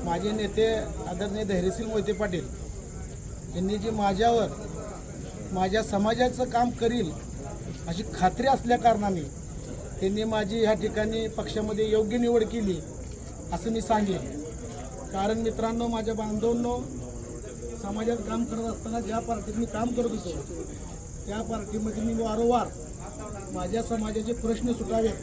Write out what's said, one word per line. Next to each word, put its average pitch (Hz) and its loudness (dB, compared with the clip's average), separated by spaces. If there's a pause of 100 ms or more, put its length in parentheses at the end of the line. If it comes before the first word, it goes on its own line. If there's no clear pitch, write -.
माझे 180 0
नेते 214 2 (340)
आदरणीय 196 -2
धैर्यशील 190 0
मोहिते 214 0
पाटील 180 0 (1080)
यांनी 190 2
जी 208 0
माझ्यावर, 214 6 (1040)
माझ्या 190 4
समाजाचं 240 4
काम 240 4 (100)
करील 233 2 (760)
अशी 165 -2 (120)
खात्री 185 4
असल्या 240 6
कारणाने 202 4 (800)
त्यांनी 202 2
माझी 214 0
ह्या 214 6
ठिकाणी 220 0
पक्षामध्ये 214 0
योग्य 220 4
निवड 240 6
केली 196 0 (760)
असं - -2
मी 226 2
सांगेन. 208 4 (960)
कारण 208 2
मित्रांनो, 226 0
माझ्या 226 0
बांधवांनो, 233 0 (1040)
समाजात 220 0 (100)
काम 226 0
करत 226 -2
असताना 233 -4
ज्या 220 -2
पार्टीत 220 -4
मी 233 2
काम 233 0
करत 233 2
होतो 214 -4 (960)
त्या 208 -4
पार्टीमध्ये 214 -2
मी 226 2 (100)
वारंवार 226 4 (880)
माझ्या 185 0
समाजाचे 220 0
प्रश्न 233 0
सुटावेत 220 2